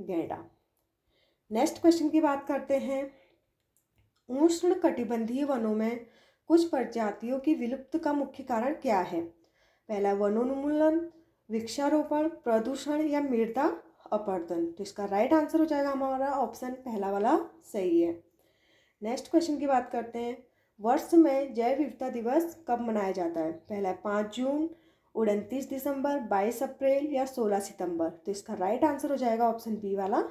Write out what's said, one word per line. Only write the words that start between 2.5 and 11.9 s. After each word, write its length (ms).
हैं, 380
उष्ण 340
कटिबंधीय 680
वनों 300
में 320
कुछ 200
प्रजातियों 720
की 140
विलुप्त 440
का 140
मुख्य 300
कारण 320
क्या 260
है? 220
पहला 240
वनोन्मूलन, 1000
वृक्षारोपण, 800